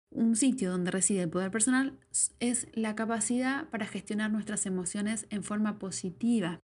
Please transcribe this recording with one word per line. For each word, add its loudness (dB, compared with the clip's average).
un 4
sitio 2
donde 0
reside 2
el 0
poder 0
personal 2
s-, 0
es -2
la -2
capacidad -2
para -4
gestionar -2
nuestras -2
emociones -2
en -4
forma 0
positiva 0